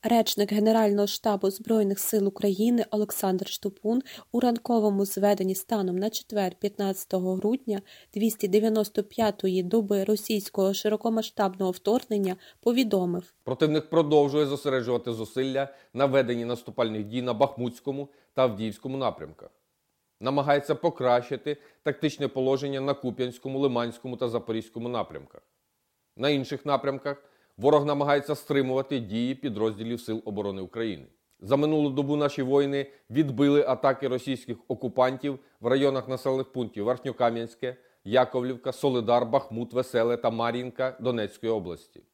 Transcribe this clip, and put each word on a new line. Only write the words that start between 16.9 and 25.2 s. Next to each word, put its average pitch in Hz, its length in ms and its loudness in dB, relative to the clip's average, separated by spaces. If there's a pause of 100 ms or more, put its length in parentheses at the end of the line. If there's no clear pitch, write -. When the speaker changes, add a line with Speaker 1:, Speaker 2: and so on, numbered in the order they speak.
Speaker 2:
дій 120 180 -6
на 123 120 -2
Бахмутському 135 720 -2 (260)
та 131 80 2
Авдіївському 113 540 -2
напрямках. 85 540 -8 (680)
Намагається 143 540 2
покращити 127 840 0 (260)
тактичне 147 460 -2
положення 135 520 -2
на 139 140 -2
Куп'янському, 131 640 -6
Лиманському 120 580 -2
та 123 120 -2
Запорізькому 117 600 -6
напрямках. 82 540 -8 (760)